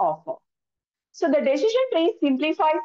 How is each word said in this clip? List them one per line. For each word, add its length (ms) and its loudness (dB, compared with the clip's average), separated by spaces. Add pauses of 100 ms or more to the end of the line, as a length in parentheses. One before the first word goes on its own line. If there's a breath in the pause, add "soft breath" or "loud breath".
offer. 340 -4 (760)
So 160 -2
the 140 2
decision 380 0 (120)
tree 280 0
simplifies 640 0